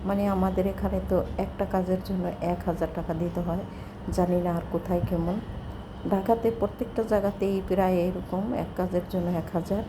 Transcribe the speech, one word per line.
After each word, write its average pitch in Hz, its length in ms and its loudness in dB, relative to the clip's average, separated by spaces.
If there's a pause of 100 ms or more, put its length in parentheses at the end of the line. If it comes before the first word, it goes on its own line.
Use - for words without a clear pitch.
মানে, 196 240 2
আমাদের 185 380 2
এখানে 190 320 0 (100)
তো 185 80 4 (220)
একটা 196 280 -2
কাজের 185 380 2
জন্য 185 200 -2 (180)
এক 175 240 0
হাজার 165 280 0
টাকা 170 200 -4
দিতে 175 260 0
হয়। 175 240 -2 (460)
জানি 180 320 4
না 175 120 2
আর 170 180 -2
কোথায় 175 340 0
কেমন। 175 300 0 (760)
ঢাকাতে 226 400 4
প্রত্যেকটা 226 520 -2
জায়গাতেই 202 540 2 (100)
প্রায় 185 320 4
এরকম, 180 440 0 (120)
এক 165 220 -2
কাজের 180 340 0
জন্য 175 180 0 (100)
এক 160 160 -4
হাজার। 190 340 0